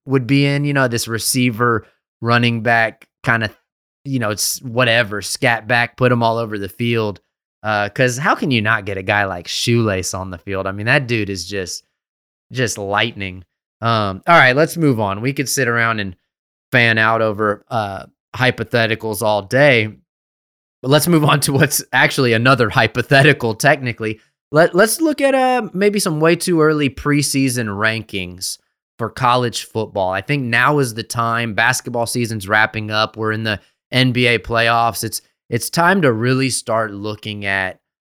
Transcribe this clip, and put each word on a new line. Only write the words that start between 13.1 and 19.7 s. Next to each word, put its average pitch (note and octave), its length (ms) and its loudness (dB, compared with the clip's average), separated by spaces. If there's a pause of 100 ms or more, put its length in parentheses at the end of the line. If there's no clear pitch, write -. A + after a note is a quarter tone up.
Um, G#2+ 460 -2
all E3+ 100 6
right, B2+ 180 6
let's D#3 220 2
move C#3+ 220 2
on. G2+ 220 -2
We C3+ 120 -2
could C#3 160 -4
sit C3 180 0
around A#2 320 0
and G2 160 -8 (560)
fan A#2 280 4
out A2+ 240 2
over, G#2 460 -2
uh, G2+ 360 -6 (300)
hypotheticals A2+ 880 -2
all G#2+ 180 0
day, B2 460 2 (960)